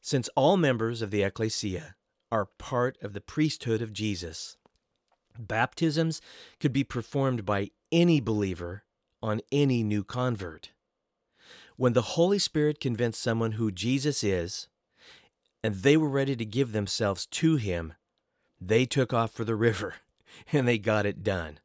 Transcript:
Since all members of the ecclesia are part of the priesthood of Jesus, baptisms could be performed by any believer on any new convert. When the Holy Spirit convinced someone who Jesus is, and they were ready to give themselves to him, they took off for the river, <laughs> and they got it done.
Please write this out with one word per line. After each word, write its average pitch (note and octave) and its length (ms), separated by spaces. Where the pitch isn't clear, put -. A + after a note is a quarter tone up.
Since - 340
all D3 220
members A#2 440
of G2+ 120
the G#2 100
ecclesia G2 720
are G#3+ 140
part B2+ 420
of G#2 120
the G2 80
priesthood B2+ 600
of A2 120
Jesus, F#2+ 640
baptisms D3 840
could C#3 140
be C3+ 100
performed B2+ 640
by G2+ 260
any E3+ 280
believer G2 600
on A2 180
any C3+ 320
new G#2 180
convert. A2 720
When B2 160
the A#2 100
Holy F#3 380
Spirit D3+ 400
convinced A#2 420
someone A2+ 300
who A2 180
Jesus B2+ 540
is, F2+ 420
and A2 140
they C3+ 200
were D#3 120
ready C3+ 260
to A#2 100
give A2+ 280
themselves G2+ 540
to D#3+ 300
him, F2 380
they A2 260
took B2+ 260
off A2+ 180
for - 140
the A2+ 100
river, G#2 400
<laughs> - 300
and C3+ 160
they A#2+ 100
got G#2+ 280
it G2 180
done. E2+ 400